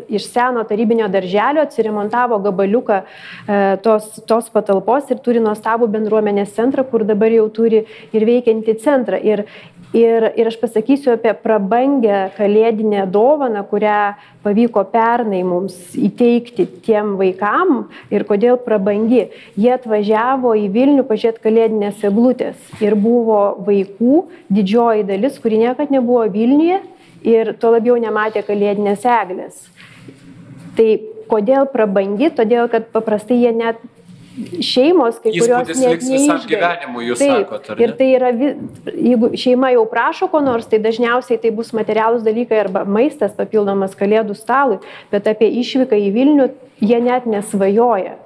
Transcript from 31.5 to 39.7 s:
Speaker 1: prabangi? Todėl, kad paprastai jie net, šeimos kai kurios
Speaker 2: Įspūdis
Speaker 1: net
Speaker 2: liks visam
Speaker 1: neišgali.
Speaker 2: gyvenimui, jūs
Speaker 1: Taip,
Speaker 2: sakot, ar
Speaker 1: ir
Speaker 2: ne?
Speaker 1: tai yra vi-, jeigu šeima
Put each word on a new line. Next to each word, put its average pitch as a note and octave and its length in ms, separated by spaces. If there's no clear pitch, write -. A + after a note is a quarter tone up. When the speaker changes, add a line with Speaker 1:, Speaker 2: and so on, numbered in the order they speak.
Speaker 1:
prabangi? G#3 640
Todėl, A#3+ 400
kad A3+ 240
paprastai A3+ 480
jie A#3 160
net, A3+ 240
šeimos C4 560
kai A3 140
kurios A#3+ 340
Speaker 2:
Įspūdis B3+ 140
Speaker 1:
net B3 140
Speaker 2:
liks B3 120
visam C#4 300
Speaker 1:
neišgali. - 160
Speaker 2:
gyvenimui, D3 560
jūs A#2+ 100
Speaker 1:
Taip, C#4+ 140
Speaker 2:
sakot, F#3+ 400
ar - 80
Speaker 1:
ir A#3 100
Speaker 2:
ne? - 60
Speaker 1:
tai C4 180
yra B3+ 160
vi-, C4+ 220
jeigu A#3 360
šeima B3+ 320